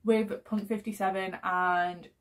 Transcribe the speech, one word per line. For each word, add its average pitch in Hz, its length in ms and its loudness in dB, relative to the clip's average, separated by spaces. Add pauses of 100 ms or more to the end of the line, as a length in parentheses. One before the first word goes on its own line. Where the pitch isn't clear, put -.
With 220 420 2
Punk 208 220 -2
fifty-seven 190 760 -2
and 180 640 2 (140)